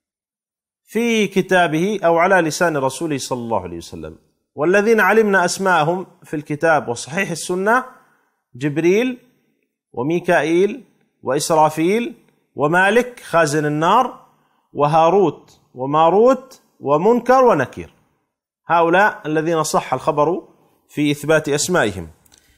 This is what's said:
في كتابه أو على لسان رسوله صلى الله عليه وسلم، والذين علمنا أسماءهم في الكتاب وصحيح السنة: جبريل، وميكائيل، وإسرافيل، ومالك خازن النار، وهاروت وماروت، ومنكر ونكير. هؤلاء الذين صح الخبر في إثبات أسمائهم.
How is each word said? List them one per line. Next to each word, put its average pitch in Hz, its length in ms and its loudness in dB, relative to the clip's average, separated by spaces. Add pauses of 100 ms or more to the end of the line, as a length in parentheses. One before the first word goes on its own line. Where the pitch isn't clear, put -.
(840)
في 220 440 -2
كتابه 180 760 0
أو 170 140 2
على 185 180 2
لسان 165 420 0
رسوله 139 400 -4
صلى 127 220 -8
الله 113 220 -4
عليه 87 160 -12
وسلم، 80 400 -16 (380)
والذين 202 440 2
علمنا 196 460 2
أسماءهم 175 600 0 (160)
في - 120 -12
الكتاب 147 540 -2
وصحيح 165 420 -6
السنة: 196 540 -2 (680)
جبريل، 170 640 0 (760)
وميكائيل، 175 880 -2 (400)
وإسرافيل، 156 920 0 (400)
ومالك 190 640 0
خازن 156 460 0
النار، 180 600 -2 (480)
وهاروت 160 880 0 (120)
وماروت، 165 880 2 (180)
ومنكر 233 640 2
ونكير. 139 500 0 (720)
هؤلاء 170 580 2
الذين 156 380 -2
صح - 300 -4
الخبر 165 540 -2 (420)
في 147 220 -2
إثبات 151 380 0
أسمائهم. 127 580 -2 (500)